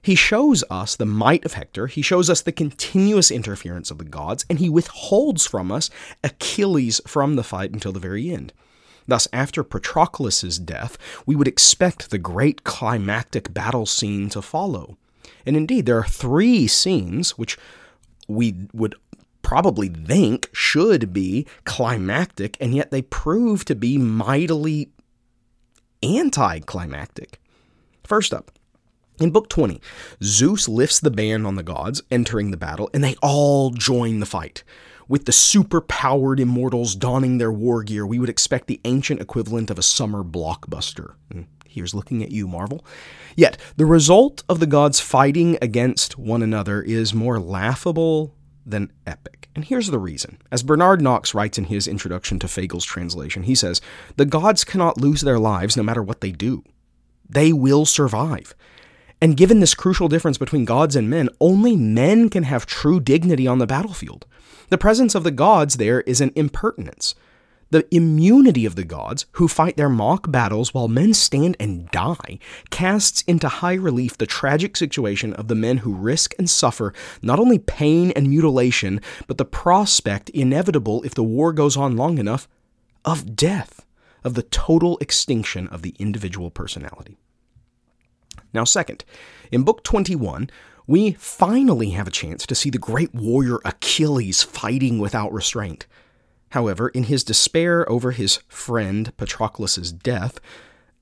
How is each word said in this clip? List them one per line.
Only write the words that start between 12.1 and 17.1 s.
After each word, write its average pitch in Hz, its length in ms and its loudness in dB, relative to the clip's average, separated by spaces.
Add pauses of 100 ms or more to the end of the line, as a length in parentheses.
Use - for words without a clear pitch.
great 92 460 -2
climactic 110 920 -4
battle 110 320 -4
scene 101 440 -4
to 101 120 -8
follow. 156 560 -8 (480)
And 139 100 0
indeed, 156 300 0
there 117 140 2
are 107 80 -2
three 165 600 2
scenes 135 680 0